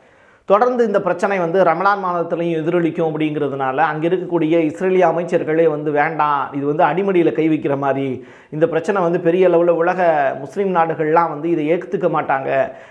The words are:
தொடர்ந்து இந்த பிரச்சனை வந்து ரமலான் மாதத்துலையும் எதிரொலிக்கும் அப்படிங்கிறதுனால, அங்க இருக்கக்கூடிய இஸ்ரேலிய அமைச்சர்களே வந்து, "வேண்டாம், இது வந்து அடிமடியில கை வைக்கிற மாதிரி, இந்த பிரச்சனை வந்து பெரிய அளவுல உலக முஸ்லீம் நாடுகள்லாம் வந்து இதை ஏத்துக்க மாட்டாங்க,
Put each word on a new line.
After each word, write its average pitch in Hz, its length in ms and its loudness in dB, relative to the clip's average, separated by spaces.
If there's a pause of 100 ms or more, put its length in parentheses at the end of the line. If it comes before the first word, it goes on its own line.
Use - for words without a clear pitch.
(460)
தொடர்ந்து 233 400 2
இந்த 202 160 0
பிரச்சனை 185 380 -2
வந்து 175 240 2
ரமலான் 190 420 2
மாதத்துலையும் 170 500 -2
எதிரொலிக்கும் 165 560 -2
அப்படிங்கிறதுனால, 143 680 -4
அங்க 156 300 0
இருக்கக்கூடிய 170 520 0
இஸ்ரேலிய 180 480 0
அமைச்சர்களே 165 640 0
வந்து, 151 220 -2
"வேண்டாம், 147 640 0
இது 143 120 -4
வந்து 151 180 2
அடிமடியில 185 480 2
கை 160 180 0
வைக்கிற 147 280 0
மாதிரி, 135 480 -4 (240)
இந்த 156 180 0
பிரச்சனை 175 340 -2
வந்து 170 180 0
பெரிய 175 300 2
அளவுல 170 200 4
உலக 165 680 2
முஸ்லீம் 190 360 -4
நாடுகள்லாம் 165 540 2
வந்து 151 200 -6
இதை 160 240 0
ஏத்துக்க 175 360 -2
மாட்டாங்க, 139 640 -2 (200)